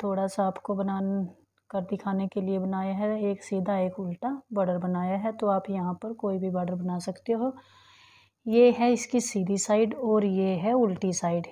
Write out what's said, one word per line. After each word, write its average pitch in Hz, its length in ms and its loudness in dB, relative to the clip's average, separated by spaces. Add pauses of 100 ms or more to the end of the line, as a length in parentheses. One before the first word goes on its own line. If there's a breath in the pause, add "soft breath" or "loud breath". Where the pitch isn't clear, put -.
थोड़ा 196 260 0
सा 190 180 0
आपको 190 280 -4
बना 196 260 -2 (720)
कर 196 120 -2
दिखाने 190 460 -4
के 202 120 -4
लिए 190 180 -2
बनाया 190 360 -2
है, 214 280 -2
एक 202 220 -2
सीधा 196 340 -2
एक 185 220 -2
उल्टा 240 400 -6 (120)
बॉर्डर 180 260 0
बनाया 180 400 -2
है। 220 140 -4
तो 220 160 -4
आप 190 220 0
यहाँ 180 240 -2
पर 220 200 -8
कोई 202 240 -4
भी 185 120 -2
बॉर्डर 180 240 -2
बना 180 260 -4
सकते 185 320 -6
हो। 240 220 0 (920 loud breath)
ये 240 240 8
है 240 220 4
इसकी 240 300 0
सीधी 196 360 -2
साइड 214 360 2
और 214 300 2
ये 190 320 2
है 196 180 0
उल्टी 196 400 2
साइड। 170 380 -2